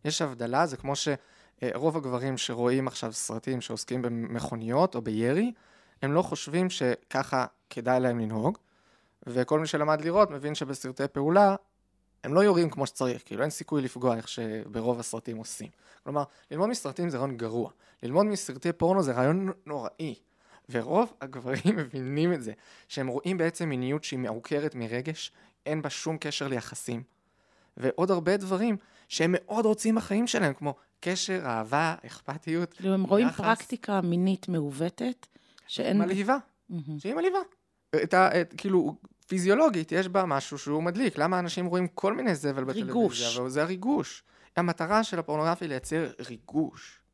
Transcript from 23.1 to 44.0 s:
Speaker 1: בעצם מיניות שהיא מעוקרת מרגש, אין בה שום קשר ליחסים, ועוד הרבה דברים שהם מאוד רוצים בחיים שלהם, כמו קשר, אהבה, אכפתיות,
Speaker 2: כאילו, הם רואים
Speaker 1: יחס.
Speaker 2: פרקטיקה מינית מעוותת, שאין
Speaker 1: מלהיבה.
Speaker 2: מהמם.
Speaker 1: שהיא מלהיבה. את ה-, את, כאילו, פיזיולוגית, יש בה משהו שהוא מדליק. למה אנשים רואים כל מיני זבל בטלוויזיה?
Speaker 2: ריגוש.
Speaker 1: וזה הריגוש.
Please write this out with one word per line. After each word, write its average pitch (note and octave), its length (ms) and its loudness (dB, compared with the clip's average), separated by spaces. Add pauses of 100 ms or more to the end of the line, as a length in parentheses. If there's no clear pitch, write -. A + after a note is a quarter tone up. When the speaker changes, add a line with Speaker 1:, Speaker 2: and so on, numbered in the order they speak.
Speaker 1:
בעצם E3 320 -2
מיניות C3+ 340 -2
שהיא C3 160 -6
מעוקרת C3 560 -4
מרגש, B2 560 -6 (340)
אין D#3 160 -2
בה D3 80 -6
שום D#3+ 280 -4
קשר C#3+ 300 -4
ליחסים, A#2+ 560 -6 (720)
ועוד D#3+ 340 2
הרבה F3+ 260 2
דברים G3 400 0 (300)
שהם E3+ 300 4
מאוד G#3+ 280 0
רוצים A3 300 4
בחיים A3 320 0
שלהם, D3 260 2
כמו D3 220 -4 (240)
קשר, F#3 460 -2
אהבה, B2+ 500 2 (100)
אכפתיות, D#3+ 680 -4
Speaker 2:
כאילו, F#3+ 200 0
הם F#3+ 100 2
רואים G3+ 240 6
Speaker 1:
יחס. - 100 0
Speaker 2:
פרקטיקה G#3+ 640 0
מינית F3+ 460 2
מעוותת, E3 800 -2 (400)
שאין - 300 0
Speaker 1:
מלהיבה. G3 400 2 (320)
Speaker 2:
מהמם. D3+ 300 -8
Speaker 1:
שהיא G3+ 140 -6
מלהיבה. F4+ 260 2 (640)
את F3 100 0
ה-, F3+ 280 6
את, E3 160 -4
כאילו, F#3+ 380 2 (360)
פיזיולוגית, F#3+ 600 4
יש F#3 160 2
בה F#3 180 2
משהו C#3+ 320 -2
שהוא D3+ 260 -2
מדליק. F#3 340 0
למה F3+ 220 2
אנשים F3 260 -2
רואים F3+ 220 0
כל G3 260 -2
מיני A#3+ 220 0
זבל C#3 280 -2
בטלוויזיה? F#3+ 220 -4
Speaker 2:
ריגוש. A#2+ 520 0
Speaker 1:
וזה C3 240 0
הריגוש. F#3+ 600 -2 (340)